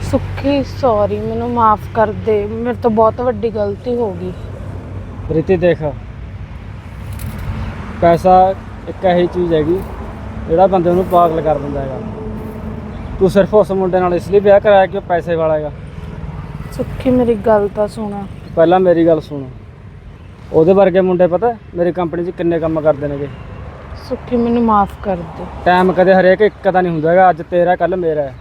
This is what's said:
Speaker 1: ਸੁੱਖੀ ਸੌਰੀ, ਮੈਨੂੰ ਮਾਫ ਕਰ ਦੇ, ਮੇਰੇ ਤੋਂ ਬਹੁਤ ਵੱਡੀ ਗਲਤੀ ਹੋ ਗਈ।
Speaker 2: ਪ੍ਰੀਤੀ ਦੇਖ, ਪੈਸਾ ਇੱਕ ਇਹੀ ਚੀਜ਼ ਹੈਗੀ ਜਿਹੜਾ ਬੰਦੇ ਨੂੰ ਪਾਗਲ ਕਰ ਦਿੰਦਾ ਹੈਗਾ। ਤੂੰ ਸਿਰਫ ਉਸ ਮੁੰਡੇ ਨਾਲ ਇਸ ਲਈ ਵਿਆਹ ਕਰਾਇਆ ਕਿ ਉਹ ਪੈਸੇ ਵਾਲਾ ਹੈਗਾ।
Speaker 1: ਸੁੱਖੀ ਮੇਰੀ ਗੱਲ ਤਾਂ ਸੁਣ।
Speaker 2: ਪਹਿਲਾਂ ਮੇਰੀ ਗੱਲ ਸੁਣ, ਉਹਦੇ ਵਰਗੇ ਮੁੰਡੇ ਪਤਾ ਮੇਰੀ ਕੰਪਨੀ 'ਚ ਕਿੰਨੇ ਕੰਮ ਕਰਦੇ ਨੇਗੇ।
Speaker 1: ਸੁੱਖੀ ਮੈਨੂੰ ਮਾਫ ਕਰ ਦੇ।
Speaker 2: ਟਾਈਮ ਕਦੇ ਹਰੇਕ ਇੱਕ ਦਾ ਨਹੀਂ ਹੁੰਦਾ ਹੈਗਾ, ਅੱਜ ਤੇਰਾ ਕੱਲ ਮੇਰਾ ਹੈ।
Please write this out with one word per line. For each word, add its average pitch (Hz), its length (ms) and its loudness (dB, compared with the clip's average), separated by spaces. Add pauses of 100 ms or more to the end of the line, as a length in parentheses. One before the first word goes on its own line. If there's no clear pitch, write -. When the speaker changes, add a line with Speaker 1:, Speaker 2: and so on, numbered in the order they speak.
(100)
Speaker 1:
ਸੁੱਖੀ 277 520 -2 (180)
ਸੌਰੀ, 208 400 2
ਮੈਨੂੰ 226 340 -4
ਮਾਫ 220 260 2 (140)
ਕਰ 214 180 2 (140)
ਦੇ, 214 200 0
ਮੇਰੇ 226 360 -6
ਤੋਂ 240 80 2
ਬਹੁਤ 220 300 2
ਵੱਡੀ 233 300 -2
ਗਲਤੀ 208 460 -4
ਹੋ 233 140 -2 (100)
ਗਈ। 180 120 -8 (960)
Speaker 2:
ਪ੍ਰੀਤੀ 160 280 2
ਦੇਖ, 165 260 2 (2250)
ਪੈਸਾ 175 380 6 (500)
ਇੱਕ 165 160 -12
ਇਹੀ 180 220 4
ਚੀਜ਼ 175 280 -2
ਹੈਗੀ 156 240 2 (720)
ਜਿਹੜਾ 170 180 6
ਬੰਦੇ 175 260 2
ਨੂੰ 185 180 2
ਪਾਗਲ 175 320 4
ਕਰ 151 160 0
ਦਿੰਦਾ 139 220 -6
ਹੈਗਾ। 131 180 -6 (1200)
ਤੂੰ 190 120 4
ਸਿਰਫ 196 240 2
ਉਸ 202 180 6
ਮੁੰਡੇ 185 280 0
ਨਾਲ 180 140 0
ਇਸ 165 160 -4
ਲਈ 202 100 6
ਵਿਆਹ 202 200 6
ਕਰਾਇਆ 202 260 6
ਕਿ 180 100 -6
ਉਹ 196 120 -6
ਪੈਸੇ 170 260 0
ਵਾਲਾ 160 200 0
ਹੈਗਾ। 151 160 -4 (1000)
Speaker 1:
ਸੁੱਖੀ - 380 -4
ਮੇਰੀ 247 240 2 (120)
ਗੱਲ 208 300 4
ਤਾਂ 208 120 0
ਸੁਣ। 208 260 -8 (400)
Speaker 2:
ਪਹਿਲਾਂ 170 260 6
ਮੇਰੀ 170 260 4
ਗੱਲ 160 140 4
ਸੁਣ, 143 240 -10 (1080)
ਉਹਦੇ 160 200 6
ਵਰਗੇ 190 280 4
ਮੁੰਡੇ 180 260 2
ਪਤਾ 180 280 0 (200)
ਮੇਰੀ 175 180 0
ਕੰਪਨੀ 170 320 -4
'ਚ 180 120 -6
ਕਿੰਨੇ 170 220 0
ਕੰਮ 160 220 -2
ਕਰਦੇ 147 280 0
ਨੇਗੇ। 143 200 -6 (800)
Speaker 1:
ਸੁੱਖੀ 247 280 -4
ਮੈਨੂੰ 233 280 2
ਮਾਫ 208 280 2 (100)
ਕਰ 190 140 -2
ਦੇ। 170 280 -12 (200)
Speaker 2:
ਟਾਈਮ 180 280 4
ਕਦੇ 180 220 4
ਹਰੇਕ 185 260 6
ਇੱਕ 202 280 2
ਦਾ 180 120 4
ਨਹੀਂ 180 120 0
ਹੁੰਦਾ 160 180 0
ਹੈਗਾ, 185 200 6
ਅੱਜ 165 200 -2
ਤੇਰਾ 175 260 4
ਕੱਲ 175 200 0
ਮੇਰਾ 160 260 0
ਹੈ। 135 180 -6